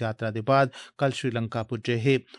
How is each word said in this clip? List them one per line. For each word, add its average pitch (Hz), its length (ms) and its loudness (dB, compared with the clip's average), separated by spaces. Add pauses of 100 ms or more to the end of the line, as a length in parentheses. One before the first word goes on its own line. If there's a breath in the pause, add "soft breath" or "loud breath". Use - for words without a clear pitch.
यात्रा 110 280 -4
दे 110 120 -4
बाद 135 280 4 (280 loud breath)
कल 139 140 2
श्रीलंका 117 520 -4
पुज्जे 120 340 -4
हे। 127 220 4 (180 loud breath)